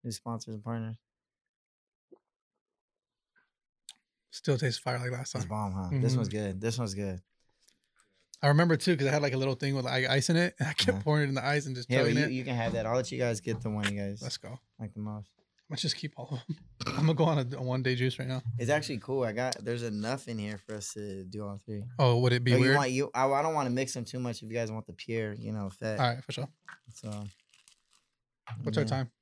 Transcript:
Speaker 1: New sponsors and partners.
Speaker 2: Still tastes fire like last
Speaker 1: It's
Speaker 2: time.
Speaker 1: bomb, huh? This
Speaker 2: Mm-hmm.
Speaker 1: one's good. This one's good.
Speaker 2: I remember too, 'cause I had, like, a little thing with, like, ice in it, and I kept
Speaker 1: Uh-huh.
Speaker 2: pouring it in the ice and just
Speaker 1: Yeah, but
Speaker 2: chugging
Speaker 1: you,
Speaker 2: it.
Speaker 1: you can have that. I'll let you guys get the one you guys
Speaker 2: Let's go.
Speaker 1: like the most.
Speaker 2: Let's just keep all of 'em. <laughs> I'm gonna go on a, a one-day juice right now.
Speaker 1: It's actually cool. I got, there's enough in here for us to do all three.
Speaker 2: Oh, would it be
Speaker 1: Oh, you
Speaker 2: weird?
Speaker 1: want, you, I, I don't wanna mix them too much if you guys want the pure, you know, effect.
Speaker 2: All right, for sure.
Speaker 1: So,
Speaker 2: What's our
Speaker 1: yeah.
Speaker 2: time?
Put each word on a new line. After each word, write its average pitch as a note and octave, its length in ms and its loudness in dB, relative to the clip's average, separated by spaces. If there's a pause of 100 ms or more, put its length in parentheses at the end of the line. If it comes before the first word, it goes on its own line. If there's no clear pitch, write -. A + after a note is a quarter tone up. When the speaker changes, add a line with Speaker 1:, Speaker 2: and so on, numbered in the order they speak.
Speaker 1:
New A#2+ 80 -6
sponsors A2+ 420 -8
and G#2 80 -10
partners. A2+ 340 -4 (3250)
Speaker 2:
Still - 280 0
tastes B2+ 200 0
fire B2 200 -4
like B2 140 -4
last B2+ 220 -8
Speaker 1:
It's G#2 100 -6
Speaker 2:
time. F2 40 -10
Speaker 1:
bomb, G#2 240 -2
huh? F#2+ 180 -4
This C3 220 2
Speaker 2:
Mm-hmm. B2+ 60 2
Speaker 1:
one's G#2+ 100 0
good. G2 320 -4
This A2+ 180 -2
one's G#2+ 160 -4
good. F#2+ 280 -6 (1200)
Speaker 2:
I D3 60 6
remember D#3+ 280 6
too, F3+ 200 2
'cause C3+ 100 2
I C3 40 4
had, D3 120 2
like, C#3 100 0
a C3 60 0
little C3 160 2
thing C#3 200 -2
with, B2+ 120 0
like, B2+ 200 0
ice C3 220 2
in E3 80 6
it, F3 220 4
and D3+ 100 0
I D3+ 60 -4
kept - 220 2
Speaker 1:
Uh-huh. G3 60 -4
Speaker 2:
pouring D3+ 220 4
it C#3 60 0
in C3+ 60 -2
the B2+ 80 -2
ice C#3+ 200 2
and C3 100 -6
just B2 140 -8
Speaker 1:
Yeah, B2+ 140 6
but A#2+ 60 6
Speaker 2:
chugging A#2 100 4
Speaker 1:
you, D3 80 4
Speaker 2:
it. B2+ 60 -2
Speaker 1:
you C3 120 -2
can C3 100 -2
have A2+ 200 0
that. A2+ 100 0
I'll A2+ 120 0
let B2+ 140 0
you B2+ 80 -6
guys A#2+ 220 0
get A2+ 220 -4
the A#2 80 -2
one G#2 200 0
you G2+ 80 -4
guys G2+ 220 -6
Speaker 2:
Let's B2 160 -8
go. - 240 -12 (180)
Speaker 1:
like G#2+ 140 -10
the G#2+ 80 -12
most. G#2 300 -10 (400)
Speaker 2:
Let's D3 100 -6
just - 160 -2
keep D3 220 -10
all B2 120 -12
of B2+ 200 -6
'em. D#3 60 -6 (300)
<laughs> - 0 - (120)
I'm D#3 80 4
gonna D#3+ 80 6
go D#3 100 4
on D#3 140 4
a, B2+ 180 -2
a C3+ 60 -6
one-day B2+ 340 0
juice B2+ 220 0
right C3 100 -6
now. C3 140 -4 (160)
Speaker 1:
It's A#2+ 120 0
actually D3 280 2
cool. C3 260 -2
I A2 80 0
got, B2+ 320 -2
there's A#2+ 180 -2
enough A2+ 460 -4
in A2+ 100 -6
here G#2 200 -6
for G#2+ 160 -12
us G#2 180 -8
to G2 320 -8
do G#2 220 -8
all G2+ 180 -8
three. G#2 180 -8 (160)
Speaker 2:
Oh, B2 220 8
would B2 140 6
it B2 100 2
be B2 80 6
Speaker 1:
Oh, B2 40 8
you - 40 8
Speaker 2:
weird? C3+ 160 8
Speaker 1:
want, C#3 140 4
you, C3 240 0
I, C3 120 4
I C#3 160 4
don't D#3+ 120 2
wanna C#3 160 2
mix B2+ 240 0
them A#2+ 100 -6
too B2+ 160 -8
much A#2+ 220 -6
if A2 80 -12
you A2+ 40 -8
guys A#2 160 0
want A2 160 -6
the F2+ 60 -16
pure, A2 400 -4
you G#2+ 180 -8
know, G#2+ 160 -2
effect. G#2+ 320 -4
Speaker 2:
All C3 160 4
right, B2+ 80 -10
for - 100 -12
sure. - 160 -6 (440)
Speaker 1:
So, G#2 320 -10 (1400)
Speaker 2:
What's C3+ 140 0
our D3 80 4
Speaker 1:
yeah. A2+ 60 -2
Speaker 2:
time? C3+ 200 0 (120)